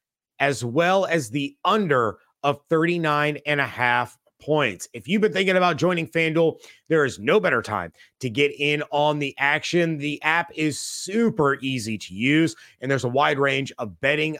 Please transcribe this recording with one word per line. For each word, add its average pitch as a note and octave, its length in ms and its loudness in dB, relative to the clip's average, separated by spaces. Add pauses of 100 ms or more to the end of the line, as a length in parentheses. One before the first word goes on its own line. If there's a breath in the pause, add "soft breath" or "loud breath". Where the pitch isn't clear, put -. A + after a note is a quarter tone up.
(400)
as C3+ 260 0
well E3+ 400 2
as D3+ 240 -2
the C#3+ 340 -4
under D3 540 2 (260 soft breath)
of C#3+ 160 0 (100)
thirty-nine D#3 760 2
and D3 160 0
a C3+ 40 2
half B2 520 0 (220)
points. C#3 540 0
If A#2+ 140 -14
you've G3 140 2
been G#3+ 120 2
thinking F#3 240 2
about F3+ 200 2
joining E3 300 0
FanDuel, E3 520 2 (280 loud breath)
there D#3 180 4
is G2+ 140 -4
no C#3+ 200 4
better D3+ 220 2
time F#2 300 -6 (280 soft breath)
to C3 100 -4
get C#3+ 280 0
in D3 340 -2
on D3 280 0
the C#3 200 -6
action. D#3 580 0
The C#3+ 260 -6
app E3 320 0
is D3+ 240 -2
super F3+ 840 -2
easy A#2 360 -4
to - 160 -14
use, C#3+ 420 2 (260 loud breath)
and C3 80 -6
there's B2+ 160 0
a B2 40 0
wide C#3+ 300 2
range C3+ 400 -2
of G#2 220 -10
betting D3+ 380 -2